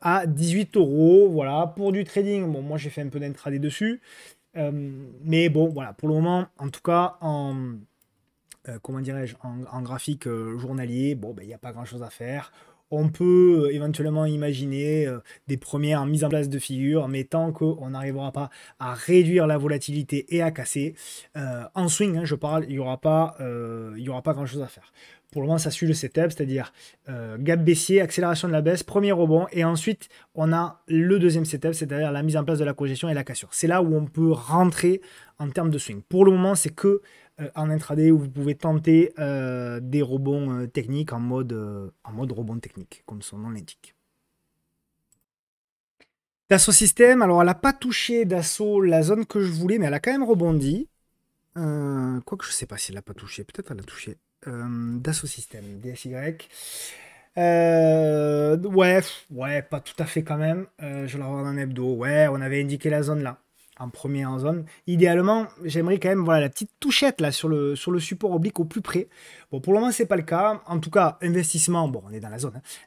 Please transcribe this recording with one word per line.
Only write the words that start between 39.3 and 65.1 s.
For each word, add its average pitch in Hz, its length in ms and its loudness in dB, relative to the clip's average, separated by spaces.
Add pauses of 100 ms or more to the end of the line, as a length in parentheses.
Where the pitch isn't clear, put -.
des 131 200 -2
rebonds, 135 520 -2
euh, 123 140 -4
techniques 139 440 -4
en 120 80 -6
mode, 123 320 -4
euh, 104 380 -10 (160)
en 110 80 -14
mode 123 180 -6
rebond 113 280 -8
technique, - 460 -20
comme 104 160 -14
son - 160 -14
nom 110 120 -10
l'indique. - 440 -16 (2500)
Dassault 196 220 6
Systèmes, 240 500 6
alors 175 200 6
elle 175 60 8
n'a 180 80 2
pas 269 180 0
touché 240 500 0
Dassault 196 560 0
la 165 220 6
zone 208 240 2
que 208 160 0
je 185 100 2
voulais, 185 280 0
mais 170 80 2
elle 143 60 0
a 147 60 -2
quand 247 140 0
même 277 100 0
rebondi. 170 640 2 (720)
Euh, 139 640 -4
quoique - 240 -12
je - 60 -10
sais - 160 -6
pas 98 100 -14
si - 140 -8
elle 95 40 -12
l'a 101 60 -12
pas 98 120 -16
touché, 101 300 -16
peut-être - 280 -14
elle 113 60 -12
l'a 98 60 -14
touché. - 320 -16 (320)
Euh, 120 520 -6
Dassault 151 280 -6
Systèmes, 101 540 -14
D 123 80 -12
S 120 160 -14
Y. 139 420 -10 (920)
Euh, 160 1200 4
ouais, 185 400 4
pff, - 340 -4
ouais, 139 300 -4
pas - 200 -8
tout - 160 -18
à 160 80 -2
fait 160 180 -4
quand 156 140 -4
même. 165 300 0 (140)
Euh, 139 260 -8
je 131 100 -10
la 139 80 -8
regarde 139 220 -6
en 143 100 -4
hebdo. 127 380 -2
Ouais, 147 340 4
on 139 100 -2
avait 135 220 -2
indiqué 143 300 -2
la 151 100 0
zone 147 220 -2
là, 123 160 -8 (400)
en 123 100 -10
première 135 480 -6
zone. 156 280 -2 (200)
Idéalement, 180 640 4 (160)